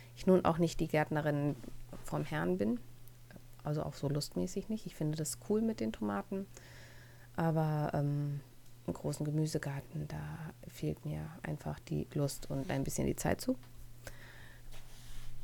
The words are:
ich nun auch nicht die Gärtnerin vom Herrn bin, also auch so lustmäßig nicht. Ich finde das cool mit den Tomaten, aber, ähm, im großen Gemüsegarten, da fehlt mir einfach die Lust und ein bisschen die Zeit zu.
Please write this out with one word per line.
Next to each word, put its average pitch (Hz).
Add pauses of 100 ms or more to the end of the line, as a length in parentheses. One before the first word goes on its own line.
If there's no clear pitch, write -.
(180)
ich -
nun 185
auch 160
nicht 170
die 160
Gärtnerin 147 (480)
vom 151
Herrn 170
bin, 220 (840)
also 151
auch 151
so -
lustmäßig 180
nicht. 220
Ich -
finde 156
das 156 (100)
cool 214
mit 220
den 226
Tomaten, 202 (880)
aber, 156
ähm, 143 (460)
im -
großen 147
Gemüsegarten, 151
da 151 (440)
fehlt -
mir 151 (220)
einfach 151
die 151
Lust 143
und 139
ein 135
bisschen -
die -
Zeit -
zu. 262 (1900)